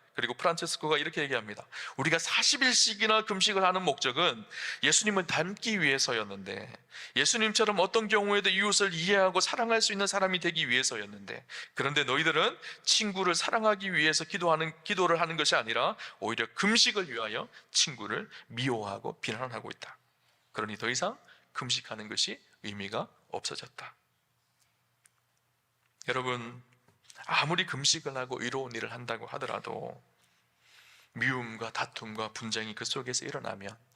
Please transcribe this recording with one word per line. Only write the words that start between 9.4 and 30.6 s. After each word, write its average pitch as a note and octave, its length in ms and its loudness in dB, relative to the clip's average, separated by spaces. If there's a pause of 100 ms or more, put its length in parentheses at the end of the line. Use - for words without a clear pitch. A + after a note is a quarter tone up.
수 A3 120 2
있는 G3 140 0
사람이 F#3+ 340 2
되기 D#3+ 260 0
위해서였는데 A#2 800 -2 (300)
그런데 C#3+ 280 2
너희들은 D#3+ 540 2 (260)
친구를 F#3+ 520 2
사랑하기 G3+ 580 0
위해서 D#3 320 4
기도하는, E3 480 2 (100)
기도를 F3 380 4
하는 E3 160 0
것이 D#3 180 4
아니라 A#2+ 400 0 (240)
오히려 A2+ 260 0 (100)
금식을 G#3 540 2
위하여 A2+ 380 -4 (240)
친구를 A#2+ 580 -2 (180)
미워하고 A2 720 -4
비난하고 A#2 500 -8
있다. - 260 -16 (540)
그러니 G#2+ 260 -4
더 A2+ 120 -4
이상 F3 280 -2 (360)
금식하는 A2 560 -4
것이 - 280 -4 (260)
의미가 G#2 440 -6 (240)
없어졌다." - 640 -10 (2250)
여러분, B2 520 -4 (640)
아무리 E3 400 0
금식을 C#3 500 -2
하고 B2+ 240 -6
의로운 B2 340 -4
일을 A2+ 160 -6
한다고 A#2 360 -8
하더라도 - 760 -8 (1080)